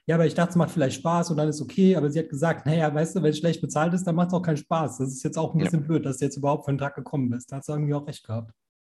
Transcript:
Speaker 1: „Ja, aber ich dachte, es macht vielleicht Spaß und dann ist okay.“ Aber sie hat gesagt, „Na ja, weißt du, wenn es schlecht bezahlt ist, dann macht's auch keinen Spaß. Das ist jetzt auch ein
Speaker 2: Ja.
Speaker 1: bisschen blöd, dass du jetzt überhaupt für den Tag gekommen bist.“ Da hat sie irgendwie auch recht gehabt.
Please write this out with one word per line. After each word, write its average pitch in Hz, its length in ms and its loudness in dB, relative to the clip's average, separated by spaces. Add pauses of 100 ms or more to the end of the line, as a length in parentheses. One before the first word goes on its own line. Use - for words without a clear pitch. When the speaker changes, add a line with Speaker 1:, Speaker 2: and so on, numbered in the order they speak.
Speaker 1:
„Ja, 160 100 2
aber 165 100 6
ich - 80 0
dachte, 175 160 2
es - 60 0
macht 165 160 2
vielleicht 151 240 0
Spaß 170 340 0
und 160 60 0
dann 151 120 2
ist 151 120 -4
okay.“ 190 360 4
Aber 147 140 2
sie 143 80 0
hat 160 120 -4
gesagt, 151 360 0
„Na 151 80 2
ja, 156 180 2
weißt 156 220 0
du, 180 80 0
wenn 151 80 4
es 151 80 0
schlecht 165 220 0
bezahlt 160 340 0
ist, 185 100 0
dann 170 120 0
macht's 175 180 2
auch 175 80 0
keinen 165 140 0
Spaß. 147 420 -2
Das 131 100 -2
ist - 140 -10
jetzt 151 160 -4
auch - 160 -2
ein 160 60 4
Speaker 2:
Ja. - 60 2
Speaker 1:
bisschen 165 180 0
blöd, 156 200 0
dass 135 140 -4
du - 60 -2
jetzt 135 120 -2
überhaupt 143 280 0
für 143 80 0
den 139 60 0
Tag 139 180 -4
gekommen 131 340 -2
bist.“ 123 220 -6
Da 139 40 -10
hat 139 80 -10
sie 151 80 -6
irgendwie 147 220 -2
auch 147 120 -4
recht - 200 -12
gehabt. 113 260 -8 (320)